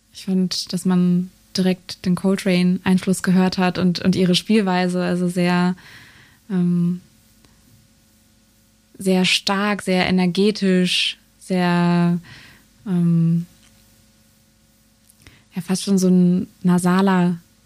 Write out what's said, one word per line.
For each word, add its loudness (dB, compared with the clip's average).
ich -20
fand, -4
dass -6
man 2
direkt -4
den 0
Coltrane-Einfluss 0
gehört 0
hat 0
und, 0
und 0
ihre 2
Spielweise, 0
also -2
sehr, 0
ähm, 0
sehr 0
stark, -2
sehr 0
energetisch, 0
sehr, 0
ähm, 2
ja, -8
fast -4
schon 0
so 2
ein 2
nasaler, 2